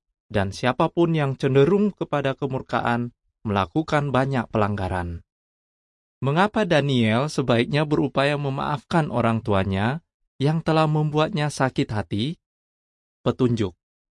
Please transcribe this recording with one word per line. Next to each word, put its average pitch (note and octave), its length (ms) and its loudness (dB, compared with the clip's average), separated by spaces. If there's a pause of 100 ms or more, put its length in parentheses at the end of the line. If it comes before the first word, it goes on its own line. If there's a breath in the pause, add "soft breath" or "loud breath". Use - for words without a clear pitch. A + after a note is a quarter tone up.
(320)
dan G2+ 240 -2
siapapun E3 560 0
yang C#3+ 240 0
cenderung D#3+ 560 4
kepada C#3 400 -4
kemurkaan A#2+ 800 -2 (320)
melakukan C3+ 720 -2
banyak C3 320 0
pelanggaran." F#2+ 720 -2 (1040)
Mengapa F#3 400 0
Daniel C#3 640 2
sebaiknya C3 560 0
berupaya D3 560 0
memaafkan C#3+ 720 -2
orang A2+ 320 0
tuanya G2+ 560 0 (400)
yang D#3 240 0
telah D#3+ 240 2
membuatnya D3+ 640 0
sakit C3+ 400 -2
hati? G#2+ 480 -4 (800)
Petunjuk. A#2 560 0 (400)